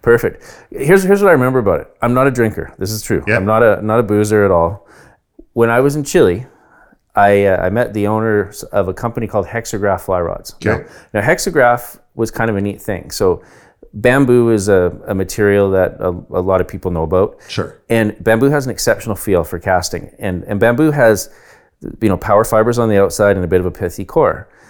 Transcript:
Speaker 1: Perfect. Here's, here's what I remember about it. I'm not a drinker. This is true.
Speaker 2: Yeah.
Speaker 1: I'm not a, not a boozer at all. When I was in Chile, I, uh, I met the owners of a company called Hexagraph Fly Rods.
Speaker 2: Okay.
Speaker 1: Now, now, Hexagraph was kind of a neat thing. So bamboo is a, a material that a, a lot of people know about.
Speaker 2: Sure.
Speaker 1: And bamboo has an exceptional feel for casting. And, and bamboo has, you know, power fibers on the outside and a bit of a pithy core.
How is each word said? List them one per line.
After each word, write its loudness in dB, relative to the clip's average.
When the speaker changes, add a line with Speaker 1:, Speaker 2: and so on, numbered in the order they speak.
Speaker 1:
Perfect. -2
Here's, 2
here's 2
what 4
I 6
remember 2
about 0
it. -20
I'm 0
not 2
a 2
drinker. -2
This -6
is -8
true. -2
Speaker 2:
Yeah. 0
Speaker 1:
I'm -2
not 2
a, 4
not 0
a 0
boozer 2
at 2
all. 0
When 2
I 2
was 0
in -4
Chile, 2
I, 4
uh, 2
I 0
met -2
the -2
owners -2
of -2
a -6
company -6
called -4
Hexagraph -4
Fly -2
Rods. -8
Speaker 2:
Okay. -4
Speaker 1:
Now, -2
now, -
Hexagraph 0
was -4
kind -2
of -2
a -2
neat -6
thing. -8
So -2
bamboo 4
is 0
a, 2
a -4
material 0
that 0
a, -4
a -6
lot 0
of -4
people -8
know -4
about. -2
Speaker 2:
Sure. -10
Speaker 1:
And 0
bamboo 2
has 0
an -6
exceptional -4
feel -2
for -8
casting. -4
And, -6
and -6
bamboo 2
has, 2
you 2
know, 0
power 2
fibers 0
on 0
the 4
outside 2
and -4
a -8
bit 0
of -4
a -4
pithy -8
core. -2